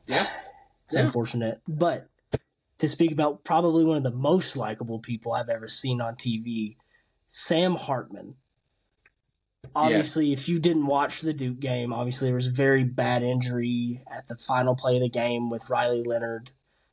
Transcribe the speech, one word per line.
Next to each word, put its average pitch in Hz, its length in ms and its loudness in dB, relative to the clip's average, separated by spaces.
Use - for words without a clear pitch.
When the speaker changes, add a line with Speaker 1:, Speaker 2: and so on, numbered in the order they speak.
Speaker 1:
Yeah. 170 200 0
Speaker 2:
<sighs> - 280 -20
it's - 100 -6
Speaker 1:
Yeah. 131 60 4
Speaker 2:
unfortunate. 117 680 0
But 156 400 0
to 156 100 2
speak 160 240 2
about 147 320 0
probably 165 420 4
one 160 120 4
of 143 60 -2
the 123 80 -2
most 147 440 2
likable 113 440 -6
people 117 340 -6
I've 113 160 -2
ever 113 180 -4
seen 127 320 0
on 117 160 -4
T 113 260 -4
V, 113 360 -6
Sam 175 480 2
Hartman. 123 600 -8
Speaker 1:
Yes. 131 100 -20
Speaker 2:
Obviously, 151 580 2
if 135 160 -4
you 170 120 2
didn't 160 260 4
watch 139 360 0
the 156 120 -2
Duke 127 260 -4
game, 123 320 -2
obviously 123 360 -2
there 127 80 2
was 123 100 0
a 127 60 0
very 135 320 4
bad 123 400 0
injury 123 880 -2
at 120 160 -14
the 123 100 -10
final 127 380 0
play 127 220 0
of 123 40 2
the 123 80 0
game 120 400 -2
with 117 220 -8
Riley 120 320 0
Leonard. 117 480 -4